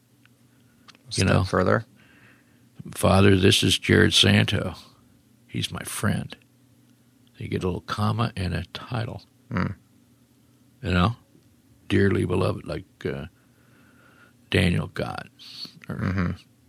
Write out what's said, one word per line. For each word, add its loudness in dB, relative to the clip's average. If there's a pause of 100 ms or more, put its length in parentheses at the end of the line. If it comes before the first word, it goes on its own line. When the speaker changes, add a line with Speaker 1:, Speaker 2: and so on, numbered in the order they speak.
(1080)
Speaker 1:
Step 0
Speaker 2:
You 2
know? 4
Speaker 1:
further. 0 (1040)
Speaker 2:
"Father, 6
this 4
is 2
Jared 4
Santo. 2 (760)
He's -8
my -10
friend." -4 (1000)
You -12
get -4
a 0
little -4
comma -2
and -4
a -6 (100)
title. -10 (280)
Speaker 1:
Hmm. -4 (1080)
Speaker 2:
You -4
know? 2 (720)
"Dearly 2
beloved," -2
like, -10 (200)
uh, -6 (1200)
Daniel 2
got. -10 (600)
Or -10
Speaker 1:
Mm-hmm. -2 (380)